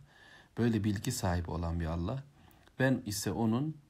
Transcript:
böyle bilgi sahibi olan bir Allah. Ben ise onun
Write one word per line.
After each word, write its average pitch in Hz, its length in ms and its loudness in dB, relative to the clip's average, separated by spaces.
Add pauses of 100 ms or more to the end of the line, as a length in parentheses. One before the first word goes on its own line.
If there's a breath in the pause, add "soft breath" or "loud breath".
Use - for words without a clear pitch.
(580 loud breath)
böyle 113 260 2
bilgi 107 280 0
sahibi 87 380 0
olan 82 300 -2
bir 82 60 -2
Allah. 90 360 -4 (560 loud breath)
Ben 131 280 4
ise 101 260 -2
onun 117 440 0 (140)